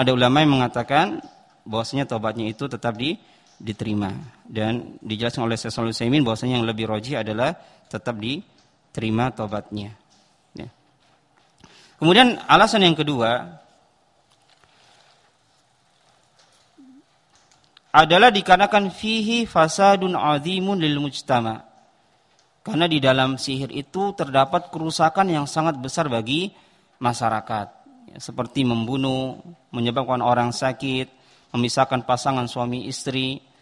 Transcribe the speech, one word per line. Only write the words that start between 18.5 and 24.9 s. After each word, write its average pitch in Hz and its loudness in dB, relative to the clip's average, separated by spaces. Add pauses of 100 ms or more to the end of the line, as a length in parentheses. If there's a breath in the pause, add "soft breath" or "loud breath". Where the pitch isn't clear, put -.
fihi 220 -2
fasadun 185 4
azimun 170 0
lil 147 0
mujtama. 120 -2 (960)
Karena 147 0
di 160 0
dalam 131 2
sihir 135 -6
itu 190 -4
terdapat 139 0
kerusakan 165 0